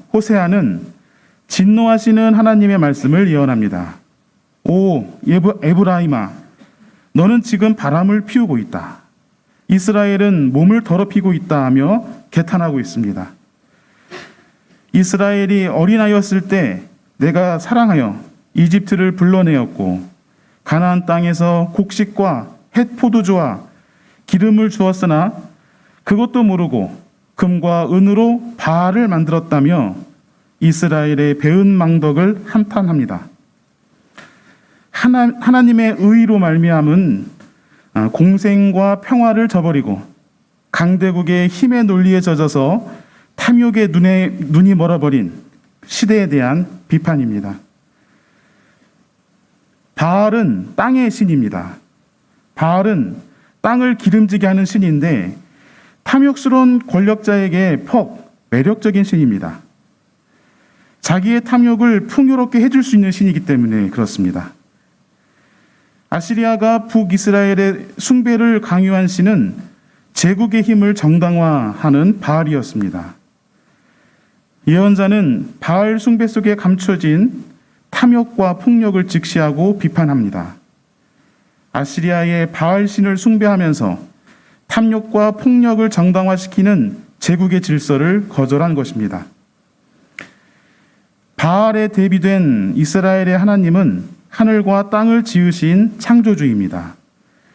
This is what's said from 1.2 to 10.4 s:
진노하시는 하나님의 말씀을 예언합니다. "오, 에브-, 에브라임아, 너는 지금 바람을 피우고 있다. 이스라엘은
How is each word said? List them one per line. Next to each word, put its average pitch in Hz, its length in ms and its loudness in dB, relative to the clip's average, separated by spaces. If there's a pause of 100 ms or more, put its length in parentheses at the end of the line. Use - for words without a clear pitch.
진노하시는 220 840 2
하나님의 208 440 4
말씀을 147 520 2
예언합니다. 110 640 -2 (720)
"오, 170 420 0 (200)
에브-, 185 340 2
에브라임아, 170 720 0 (800)
너는 214 280 4
지금 214 340 0
바람을 185 460 0
피우고 208 360 -2
있다. 87 400 -10 (720)
이스라엘은 196 840 2